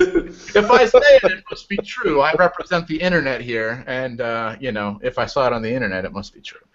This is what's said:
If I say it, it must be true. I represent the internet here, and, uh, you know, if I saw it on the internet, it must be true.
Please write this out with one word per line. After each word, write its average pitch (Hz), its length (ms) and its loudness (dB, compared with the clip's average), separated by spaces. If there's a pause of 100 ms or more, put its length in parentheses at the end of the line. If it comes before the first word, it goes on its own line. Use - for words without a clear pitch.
(540)
If 208 160 2
I 247 160 6
say 254 120 4
it, 285 260 8
it 185 260 -2
must - 180 -14
be 196 100 -4
true. 170 420 -2
I 151 140 2
represent 170 520 0
the 156 140 -6
internet 147 400 0
here, 120 460 -4
and, 127 340 -6
uh, 117 380 -4
you 127 140 -6
know, 104 300 -4
if 127 160 -4
I 117 80 -2
saw 131 200 0
it 120 60 2
on 117 100 -4
the 113 100 -4
internet, 98 320 -4
it - 80 -10
must - 220 -12
be - 60 -20
true. - 200 -18 (140)